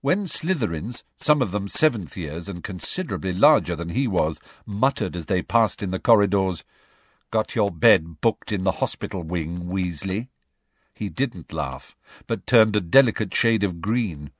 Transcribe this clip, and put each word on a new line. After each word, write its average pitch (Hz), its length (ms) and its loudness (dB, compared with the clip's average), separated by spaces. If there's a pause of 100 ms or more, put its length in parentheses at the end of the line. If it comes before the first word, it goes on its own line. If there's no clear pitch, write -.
When 190 240 0
Slytherins, 117 760 -2 (160)
some 151 240 2
of 95 80 0
them 98 180 -4
seventh 117 480 -2
years 82 320 -6
and 87 160 -8
considerably 95 720 -4
larger 101 420 4
than 85 140 -4
he 123 180 0
was, 82 320 0 (240)
muttered 104 500 -2
as 85 120 -6
they 90 160 0
passed 113 400 0
in 92 80 -2
the 92 80 -2
corridors, 98 680 2 (680)
"Got 110 240 -2
your 101 160 2
bed 82 520 2
booked - 280 0
in 95 140 -2
the 92 160 0
hospital 98 420 -4
wing, 87 460 -4
Weasley?" 95 600 -2 (680)
he 101 160 -4
didn't 107 420 -6
laugh, 71 420 -6 (320)
but 113 200 -4
turned 110 300 6
a 104 40 2
delicate 107 540 2
shade 113 280 2
of 87 200 -2
green. 95 580 -2